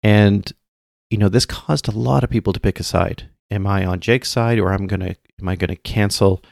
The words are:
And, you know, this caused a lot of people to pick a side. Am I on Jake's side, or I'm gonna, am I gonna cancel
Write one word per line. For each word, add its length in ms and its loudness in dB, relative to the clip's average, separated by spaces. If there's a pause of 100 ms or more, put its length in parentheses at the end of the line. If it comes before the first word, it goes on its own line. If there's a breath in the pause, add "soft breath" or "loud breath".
And, 480 4 (580)
you 80 -2
know, 120 4
this 160 2
caused 420 -4
a 40 -4
lot 320 0
of 60 -4
people 220 -2
to 80 -4
pick 200 -2
a 40 -6
side. 460 -4 (220)
Am 160 -2
I 180 0
on 140 -2
Jake's 300 0
side, 300 0
or 140 2
I'm 140 -4
gonna, 280 -4 (240)
am 80 -6
I 80 -2
gonna 200 -4
cancel 760 0